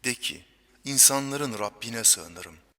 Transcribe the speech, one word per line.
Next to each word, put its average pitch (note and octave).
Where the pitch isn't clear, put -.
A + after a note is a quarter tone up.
De B2
ki, -
insanların C#3
Rabbine A2
sığınırım. F2